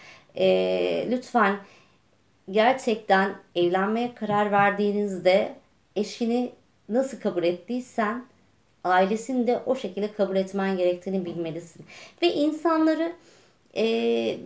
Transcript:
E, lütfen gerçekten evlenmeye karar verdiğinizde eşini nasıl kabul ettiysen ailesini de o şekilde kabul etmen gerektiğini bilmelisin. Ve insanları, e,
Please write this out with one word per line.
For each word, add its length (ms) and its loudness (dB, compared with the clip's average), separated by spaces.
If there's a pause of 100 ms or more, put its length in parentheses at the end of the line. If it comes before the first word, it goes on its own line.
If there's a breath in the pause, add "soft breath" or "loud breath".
(360 loud breath)
E, 760 2
lütfen 440 0 (960 soft breath)
gerçekten 840 2 (200)
evlenmeye 600 0
karar 360 0
verdiğinizde 1040 2 (420)
eşini 560 -2 (380)
nasıl 300 -2
kabul 240 -2
ettiysen 840 -4 (580)
ailesini 640 2
de 180 0
o 100 0
şekilde 380 -6
kabul 220 -2
etmen 420 -2
gerektiğini 480 0
bilmelisin. 600 -8 (360 loud breath)
Ve 120 2
insanları, 800 2 (640 soft breath)
e, 80 0 (640)